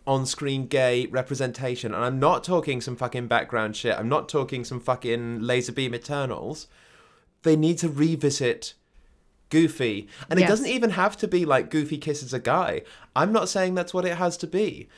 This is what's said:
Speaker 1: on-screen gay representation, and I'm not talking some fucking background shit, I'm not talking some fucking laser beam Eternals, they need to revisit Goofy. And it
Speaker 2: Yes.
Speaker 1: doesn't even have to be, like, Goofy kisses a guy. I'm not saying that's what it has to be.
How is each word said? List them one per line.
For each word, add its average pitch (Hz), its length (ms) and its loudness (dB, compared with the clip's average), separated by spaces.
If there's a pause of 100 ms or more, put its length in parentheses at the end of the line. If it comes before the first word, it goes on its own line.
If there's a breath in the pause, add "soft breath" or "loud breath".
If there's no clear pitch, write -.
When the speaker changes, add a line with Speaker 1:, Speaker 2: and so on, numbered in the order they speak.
Speaker 1:
on-screen 135 600 -2
gay 123 400 4
representation, 127 880 -4
and 104 100 0
I'm 131 140 0
not 147 240 2
talking 151 380 0
some 123 160 -8
fucking 120 320 -4
background 110 480 0
shit, 113 200 0
I'm 110 120 -2
not 147 200 0
talking 131 360 -2
some 123 160 -8
fucking 117 600 -2
laser 123 320 0
beam 127 220 -2
Eternals, 131 720 -6 (760 soft breath)
they 160 140 6
need 160 220 4
to 170 100 0
revisit 143 880 0 (760)
Goofy. 131 580 2 (200 loud breath)
And - 100 0
it 185 40 8
Speaker 2:
Yes. 180 80 4
Speaker 1:
doesn't 220 160 2
even 233 240 2
have 185 280 0
to 214 100 -2
be, 175 160 2
like, 135 260 2
Goofy 151 280 0
kisses 139 360 -6
a 127 60 -2
guy. 131 420 0 (320 loud breath)
I'm 170 180 2
not 190 160 2
saying 185 260 0
that's 180 200 -2
what 185 100 0
it 170 120 -2
has 175 220 0
to - 80 -8
be. 180 520 -2